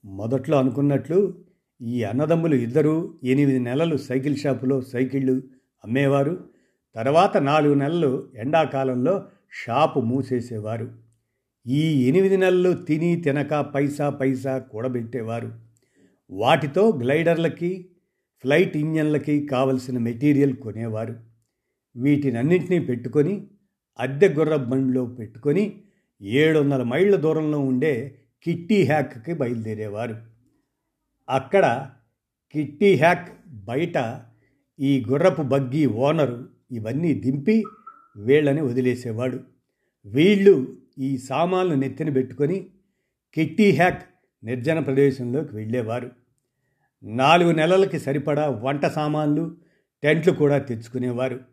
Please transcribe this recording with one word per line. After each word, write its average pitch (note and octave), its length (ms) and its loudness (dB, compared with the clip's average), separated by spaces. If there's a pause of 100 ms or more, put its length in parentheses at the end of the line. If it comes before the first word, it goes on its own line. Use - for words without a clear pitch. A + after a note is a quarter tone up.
మొదట్లో A#2 520 -2
అనుకున్నట్లు C#3+ 840 0 (380)
ఈ A#2+ 220 -4
అన్నదమ్ములు D3+ 520 0
ఇద్దరూ D3+ 580 0 (100)
ఎనిమిది C3 360 2
నెలలు C#3 380 -2
సైకిల్ C3 400 -4
షాపులో C3 440 -2
సైకిళ్ళు C3 640 -2 (420)
అమ్మేవారు. C#3 640 0 (460)
తర్వాత D#3 420 2
నాలుగు D3 360 4
నెలలు C#3+ 600 0
ఎండాకాలంలో C3+ 920 0 (380)
షాపు D3 340 2
మూసేసేవారు. A2+ 920 -6 (760)
ఈ C#3+ 400 2
ఎనిమిది F#3+ 300 4
నెలలు F#3 360 4
తిని E3+ 480 -2
తినక C#3+ 320 -2
పైసా C#3+ 560 -2
పైసా C3 480 -4
కూడబెట్టేవారు. A#2 1000 -8 (720)
వాటితో D3 600 2
గ్లైడర్లకి, E3 960 -2 (520)
ఫ్లైట్ D3+ 360 2
ఇంజన్లకి D3+ 680 -2
కావలసిన B2+ 520 -2
మెటీరియల్ C3 580 2
కొనేవారు. A2+ 640 -8 (760)
వీటినన్నింటినీ C#3+ 840 2
పెట్టుకొని C#3+ 680 -2 (520)
అద్దె C#3 300 4
గుర్ర D#3 260 2
బండిలో B2+ 500 0
పెట్టుకొని C#3+ 760 -4 (420)
ఏడు D3+ 380 2
వందల C#3 240 2
మైళ్ళ F3 320 4
దూరంలో D3+ 440 0
ఉండే C3+ 600 -2 (240)
కిట్టీ E3+ 400 0
హ్యాక్కి C#3+ 500 -2
బయలుదేరేవారు. A2 840 -6 (1120)
అక్కడ C3+ 640 0 (600)
కిట్టీ D#3 420 2
హ్యాక్ E3+ 420 2 (100)
బయట C3 720 -6 (600)
ఈ C3+ 300 0
గుర్రపు D#3+ 320 2
బగ్గీ C#3 440 0
ఓనరు B2+ 640 0 (220)
ఇవన్నీ B2 420 -4
దింపి C#3+ 500 0 (540)
వీళ్ళని C#3 440 2
వదిలేసేవాడు. B2 800 -4 (680)
వీళ్ళు E3+ 720 4 (220)
ఈ C3+ 180 -2
సామాన్లు F3 560 0
నెత్తిన C3+ 360 -2
పెట్టుకొని D3 580 -2 (680)
కిట్టీ E3 380 4
హ్యాక్ F3 320 2 (400)
నిర్జన B2+ 360 -2
ప్రదేశంలోకి C3+ 760 0
వెళ్ళేవారు. A2+ 560 -6 (920)
నాలుగు D3 480 4
నెలలకి E3+ 480 2
సరిపడా D3 500 -2
వంట C3+ 360 -4
సామాన్లు, D3+ 720 -2 (460)
టెంట్లు E3 280 2
కూడా C#3+ 260 2
తెచ్చుకునేవారు. B2 840 -6 (140)